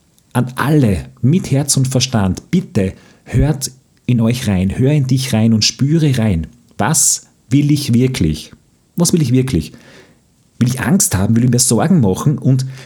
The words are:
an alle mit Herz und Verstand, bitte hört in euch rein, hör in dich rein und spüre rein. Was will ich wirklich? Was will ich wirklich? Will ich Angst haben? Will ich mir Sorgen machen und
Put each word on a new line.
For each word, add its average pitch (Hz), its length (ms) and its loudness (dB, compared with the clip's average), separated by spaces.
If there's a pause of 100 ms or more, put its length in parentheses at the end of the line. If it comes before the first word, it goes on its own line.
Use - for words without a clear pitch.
(340)
an 123 220 -2
alle 120 500 2 (160)
mit 156 300 0
Herz 139 260 0
und 131 100 2
Verstand, 104 600 -2
bitte 98 440 -2 (300)
hört - 480 -2 (340)
in 120 160 0
euch 113 260 -2
rein, 95 300 0
hör 131 140 2
in 143 160 0
dich 131 260 -2
rein 113 200 2
und 107 120 2
spüre 147 520 0
rein. 95 300 0 (300)
Was - 500 -2 (220)
will 143 220 2
ich 131 220 0
wirklich? 117 580 0 (440)
Was 175 180 0
will 170 80 0
ich 120 100 0
wirklich? 127 420 0 (840)
Will 123 100 2
ich 127 100 -4
Angst - 360 0
haben? 104 200 0
Will 117 80 2
ich 131 80 2
mir 120 80 0
Sorgen 139 420 2
machen 113 360 0
und 131 280 0 (200)